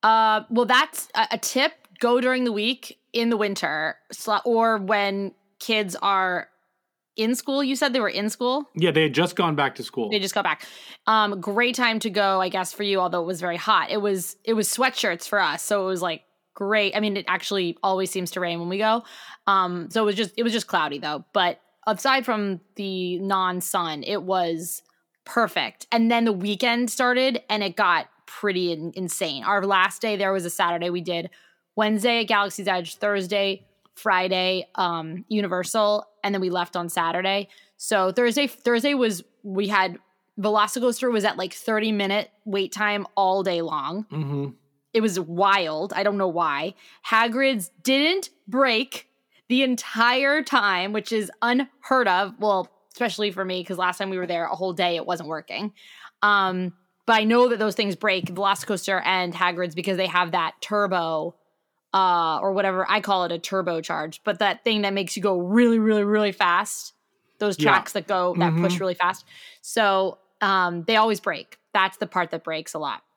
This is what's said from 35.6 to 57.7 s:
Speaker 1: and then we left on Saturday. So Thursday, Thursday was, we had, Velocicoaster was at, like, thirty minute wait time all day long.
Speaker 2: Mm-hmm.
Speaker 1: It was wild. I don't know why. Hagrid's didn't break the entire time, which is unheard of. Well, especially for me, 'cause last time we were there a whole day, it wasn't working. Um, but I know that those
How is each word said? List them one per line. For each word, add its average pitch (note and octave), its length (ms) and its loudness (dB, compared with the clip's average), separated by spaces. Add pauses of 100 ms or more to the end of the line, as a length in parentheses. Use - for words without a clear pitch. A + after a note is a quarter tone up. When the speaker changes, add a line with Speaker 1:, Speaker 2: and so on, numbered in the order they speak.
Speaker 1:
and G3+ 100 -2
then F#3+ 60 -2
we F#3 100 -2
left F3 240 -4
on F3 140 -4
Saturday. F#3 600 -2 (280)
So F#3+ 340 2
Thursday, A#3+ 360 2
Thursday A#3+ 480 0
was, A3 280 0 (220)
we G3 240 -2
had, F#3+ 300 2 (420)
Velocicoaster A3 720 2
was G#3+ 120 0
at, G#3 120 0
like, F#3 180 -6
thirty A3 380 -2
minute G3+ 380 0 (140)
wait G3 280 -2
time G#3 420 -2
all F#3+ 300 2
day F3 180 0
long. D#3+ 480 -6
Speaker 2:
Mm-hmm. C#3+ 360 -4 (460)
Speaker 1:
It A3+ 100 4
was F#3 180 0
wild. F3 720 0
I G3 80 -2
don't G3+ 160 2
know F#3+ 100 0
why. D#3+ 460 -2 (340)
Hagrid's A#3 640 2 (120)
didn't D4+ 480 2 (180)
break B3 600 0 (400)
the B3+ 140 4
entire C4 800 2
time, G3+ 500 0
which G#3+ 200 -4
is G#3+ 180 -2 (120)
unheard B3+ 640 2
of. F#3 320 0
Well, G3 280 2 (240)
especially G#3 380 -2
for F#3 140 -6
me, F#3 180 -4
'cause F3 160 -8
last F3+ 200 -2
time G3 120 -4
we F#3 80 -4
were F3+ 80 -4
there E3+ 200 -2
a - 100 -4
whole F#3 160 -4
day, F3 240 0
it D#3+ 100 -6
wasn't E3+ 220 -6
working. D#3+ 440 -8 (500)
Um, F#3 500 2 (340)
but A3+ 80 4
I G#3+ 100 4
know A#3+ 240 6
that A#3 100 0
those G#3+ 180 0